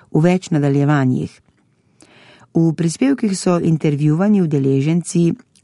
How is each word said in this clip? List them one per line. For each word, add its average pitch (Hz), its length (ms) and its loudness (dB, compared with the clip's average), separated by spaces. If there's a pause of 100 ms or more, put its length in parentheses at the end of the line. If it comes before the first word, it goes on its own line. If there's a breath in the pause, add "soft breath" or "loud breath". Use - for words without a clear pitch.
(120 soft breath)
v 156 100 2
več 180 280 0
nadaljevanjih. 143 920 0 (1120 soft breath)
V 165 200 2
prispevkih 190 640 -2
so 175 220 0
intervjuvani 160 800 0
udeleženci 151 920 0 (300)